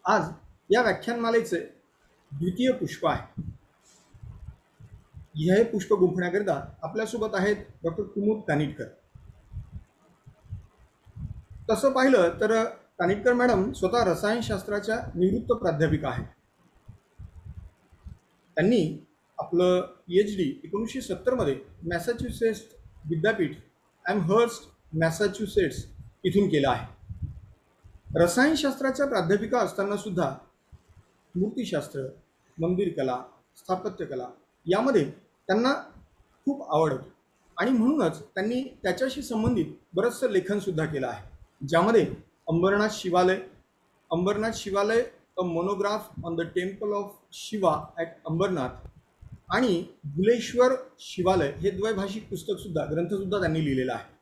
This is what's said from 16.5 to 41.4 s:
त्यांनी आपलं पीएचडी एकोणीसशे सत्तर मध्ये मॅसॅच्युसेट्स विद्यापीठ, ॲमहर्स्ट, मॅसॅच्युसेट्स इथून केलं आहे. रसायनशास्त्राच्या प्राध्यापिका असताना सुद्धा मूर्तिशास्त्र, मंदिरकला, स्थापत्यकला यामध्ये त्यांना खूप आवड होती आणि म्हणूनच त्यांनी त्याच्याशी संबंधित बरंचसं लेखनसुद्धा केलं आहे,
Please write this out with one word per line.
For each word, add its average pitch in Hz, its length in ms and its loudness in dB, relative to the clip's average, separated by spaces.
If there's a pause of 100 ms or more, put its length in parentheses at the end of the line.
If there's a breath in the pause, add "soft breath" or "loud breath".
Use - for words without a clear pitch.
त्यांनी 180 500 2 (340)
आपलं 180 420 2
पीएचडी 190 840 -2
एकोणीसशे 220 380 -6
सत्तर 202 320 -2
मध्ये 147 260 0 (240)
मॅसॅच्युसेट्स 226 800 -4 (480)
विद्यापीठ, 160 420 0 (540)
ॲमहर्स्ट, 202 680 2 (220)
मॅसॅच्युसेट्स 180 920 0 (380)
इथून 190 240 4
केलं 139 220 4
आहे. 120 180 -2 (1300)
रसायनशास्त्राच्या 269 880 2
प्राध्यापिका 208 540 0
असताना 202 380 -2
सुद्धा 170 380 -2 (1000)
मूर्तिशास्त्र, 185 680 -4 (600)
मंदिरकला, 160 640 -2 (340)
स्थापत्यकला 170 720 -8 (380)
यामध्ये 202 600 2 (220)
त्यांना 233 260 4 (720)
खूप 277 240 -4
आवड 156 220 4
होती 131 180 -8 (480)
आणि 214 140 2
म्हणूनच 240 520 2
त्यांनी 240 600 -4
त्याच्याशी 262 380 -2
संबंधित 220 440 0 (280)
बरंचसं 233 360 0
लेखनसुद्धा 190 560 0
केलं 139 220 -4
आहे, 107 220 -10 (380)